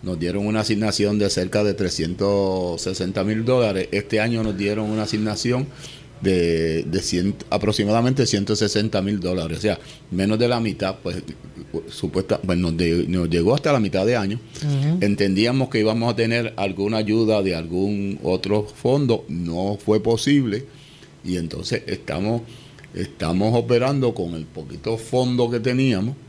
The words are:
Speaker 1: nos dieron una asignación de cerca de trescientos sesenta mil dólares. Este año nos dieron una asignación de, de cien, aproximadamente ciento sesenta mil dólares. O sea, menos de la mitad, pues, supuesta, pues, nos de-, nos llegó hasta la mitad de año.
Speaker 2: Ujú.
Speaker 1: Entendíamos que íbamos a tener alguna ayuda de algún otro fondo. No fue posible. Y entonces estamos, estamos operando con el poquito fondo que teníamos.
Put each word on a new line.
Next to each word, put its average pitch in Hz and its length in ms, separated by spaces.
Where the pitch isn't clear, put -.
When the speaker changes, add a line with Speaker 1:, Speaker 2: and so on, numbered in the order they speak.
Speaker 1:
nos 90 160
dieron 90 280
una 107 140
asignación 104 580
de 101 100
cerca 92 340
de 101 120
trescientos 92 1040
sesenta 92 440
mil 110 200
dólares. 113 480
Este 104 280
año 113 220
nos 107 140
dieron 104 340
una 110 120
asignación 107 640
de, 82 640
de 85 160
cien, 90 340
aproximadamente 113 760
ciento 104 300
sesenta 104 460
mil 101 180
dólares. 87 380
O - 20
sea, 101 180
menos 98 280
de 120 100
la 120 120
mitad, 98 420
pues, 90 200
supuesta, 92 520
pues, 90 180
nos 82 180
de-, 85 320
nos 87 200
llegó 85 260
hasta 147 180
la 131 80
mitad 98 260
de 123 100
año. 104 240
Speaker 2:
Ujú. 147 400
Speaker 1:
Entendíamos 104 680
que 113 120
íbamos 113 320
a 101 40
tener 117 400
alguna 98 420
ayuda 107 440
de 95 120
algún 95 680
otro 98 420
fondo. 123 640
No 87 540
fue 107 200
posible. 120 640
Y 92 120
entonces 85 500
estamos, 98 540
estamos 92 600
operando 123 600
con 85 200
el 80 120
poquito 95 500
fondo 123 540
que 120 100
teníamos. 123 560